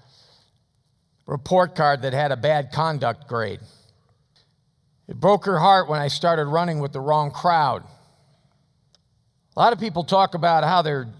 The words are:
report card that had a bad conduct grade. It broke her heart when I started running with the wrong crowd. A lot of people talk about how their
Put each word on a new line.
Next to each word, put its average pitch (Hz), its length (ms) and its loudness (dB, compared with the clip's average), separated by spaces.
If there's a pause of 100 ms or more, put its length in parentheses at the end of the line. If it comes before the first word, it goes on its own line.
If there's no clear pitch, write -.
(1300)
report 180 480 0
card 143 280 0
that 135 100 -4
had 139 200 0
a 127 40 -2
bad 147 360 -2
conduct 143 560 -4
grade. 107 320 -6 (1500)
It 117 120 -12
broke 196 240 4
her 190 140 0
heart 185 300 4
when 151 120 -2
I 143 80 -2
started 160 380 0
running 160 340 -2
with 139 120 -6
the 135 80 -8
wrong 147 300 0
crowd. 147 540 0 (1700)
A - 40 -2
lot 226 140 4
of 180 40 -8
people 170 260 -6
talk 190 300 0
about 160 300 2
how 175 160 2
their 147 240 -2 (160)